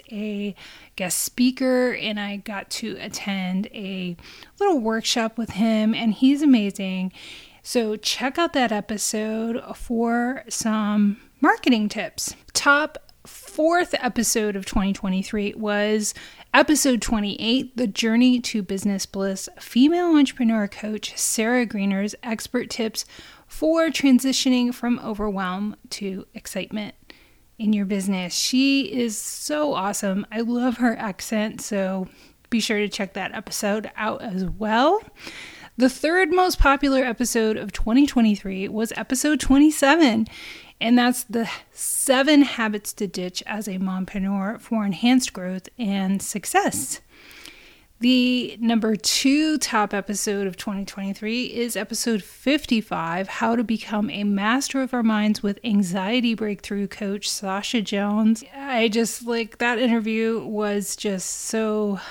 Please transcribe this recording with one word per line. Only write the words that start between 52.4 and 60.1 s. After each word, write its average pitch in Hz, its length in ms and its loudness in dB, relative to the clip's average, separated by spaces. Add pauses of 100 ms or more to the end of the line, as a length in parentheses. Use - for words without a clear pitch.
How 233 300 0
to 247 80 2
Become 214 440 -2
a 202 140 -6
Master 214 580 0
of 254 120 -4
Our 247 100 0
Minds 214 400 2
with 202 220 -4
Anxiety 208 720 0
Breakthrough 202 520 -4
Coach 202 420 -6
Sasha 202 520 -4
Jones. 208 640 2 (100)
I 269 320 0
just, 233 380 -2
like, 233 320 -4
that 240 200 0
interview 226 680 0